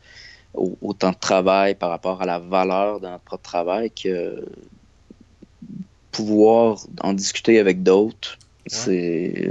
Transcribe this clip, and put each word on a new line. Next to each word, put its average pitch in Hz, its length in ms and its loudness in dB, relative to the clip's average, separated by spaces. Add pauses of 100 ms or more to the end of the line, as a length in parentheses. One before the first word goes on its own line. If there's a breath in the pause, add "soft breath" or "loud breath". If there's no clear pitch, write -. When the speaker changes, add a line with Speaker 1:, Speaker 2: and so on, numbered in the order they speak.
(540 loud breath)
Speaker 1:
au, 92 280 -4
au 101 120 -6
temps 92 180 0
de - 60 -8
travail, 98 560 2
par 90 160 -4
rapport 92 320 -6
à 92 60 -4
la 87 100 -2
valeur 95 640 -2
de 92 80 -12
notre 90 160 -16
propre - 200 -14
travail, 95 480 -4
que 92 520 -6 (1700)
pouvoir 110 680 4 (240)
en 98 120 -2
discuter 104 460 2
avec 92 240 2
d'autres, 98 560 2
Speaker 2:
Ouais. - 280 -20
Speaker 1:
c'est, 85 840 -4